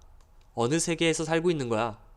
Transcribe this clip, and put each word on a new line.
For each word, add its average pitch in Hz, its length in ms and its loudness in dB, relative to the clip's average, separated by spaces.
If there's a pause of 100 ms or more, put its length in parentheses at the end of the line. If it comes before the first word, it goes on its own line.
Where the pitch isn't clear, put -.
(540)
어느 127 260 0
세계에서 165 440 0
살고 165 260 0
있는 143 200 -2
거야? 113 280 -2 (180)